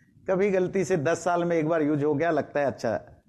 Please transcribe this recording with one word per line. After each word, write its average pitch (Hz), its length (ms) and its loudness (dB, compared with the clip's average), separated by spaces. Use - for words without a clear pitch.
कभी 190 220 2
गलती 185 340 0
से 185 120 0
दस 160 280 -2
साल 175 200 0
में 170 120 0
एक 156 120 0
बार 165 140 2
यूज 147 220 0
हो 151 100 2
गया, 165 160 0
लगता 143 300 -2
है 143 60 2
अच्छा 113 300 -2